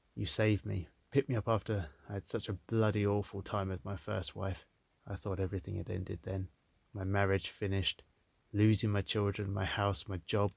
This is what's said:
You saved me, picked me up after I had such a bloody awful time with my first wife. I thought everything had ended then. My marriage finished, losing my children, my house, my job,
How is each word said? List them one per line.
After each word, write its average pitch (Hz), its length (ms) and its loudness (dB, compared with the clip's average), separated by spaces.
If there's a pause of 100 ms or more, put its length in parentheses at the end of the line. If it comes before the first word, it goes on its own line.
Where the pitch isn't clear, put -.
(160)
You 110 100 -4
saved 107 400 4
me, 98 220 -4 (240)
picked - 160 2
me 131 80 0
up 110 140 0
after 104 400 0 (200)
I 104 40 -6
had 101 120 -4
such - 220 -6
a 107 60 -2
bloody 107 520 2
awful 101 360 0
time 98 280 -2
with 95 140 -6
my 101 140 -6
first 101 380 -6
wife. 95 300 -6 (400)
I 101 120 -6
thought 95 240 -4
everything 95 340 -4
had 95 140 -6
ended 95 340 -6
then. 95 240 -4 (460)
My 98 100 -6
marriage 98 460 2
finished, 98 540 -2 (500)
losing 107 380 6
my 101 100 2
children, 101 520 0
my 98 120 0
house, 101 420 0
my 98 180 -4
job, 101 320 2